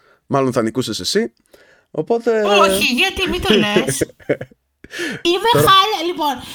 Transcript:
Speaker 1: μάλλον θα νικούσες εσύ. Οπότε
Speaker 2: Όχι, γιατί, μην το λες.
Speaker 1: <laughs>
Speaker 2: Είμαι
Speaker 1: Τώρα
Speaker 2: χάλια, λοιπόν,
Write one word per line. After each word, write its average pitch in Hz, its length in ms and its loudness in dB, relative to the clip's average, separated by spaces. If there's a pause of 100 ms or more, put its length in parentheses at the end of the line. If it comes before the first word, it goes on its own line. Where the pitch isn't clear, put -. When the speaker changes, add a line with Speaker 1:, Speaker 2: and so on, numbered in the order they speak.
(280)
Speaker 1:
μάλλον 135 260 0
θα 127 80 0
νικούσες 113 380 -4
εσύ. 214 340 -2 (580)
Οπότε 233 500 -2
Speaker 2:
Όχι, 202 520 4
γιατί, 381 360 0
μην - 120 -4
το - 120 2
λες. 208 440 0 (600)
Speaker 1:
<laughs> - 720 -8
Speaker 2:
Είμαι 381 240 0
Speaker 1:
Τώρα 453 160 4
Speaker 2:
χάλια, 392 360 2
λοιπόν, 302 280 -2 (220)